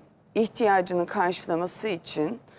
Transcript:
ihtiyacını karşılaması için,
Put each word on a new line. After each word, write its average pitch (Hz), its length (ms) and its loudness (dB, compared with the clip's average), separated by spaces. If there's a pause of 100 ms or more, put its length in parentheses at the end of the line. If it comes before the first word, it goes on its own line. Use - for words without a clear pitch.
(360)
ihtiyacını 190 720 2
karşılaması 180 840 -2
için, 170 520 -2 (200)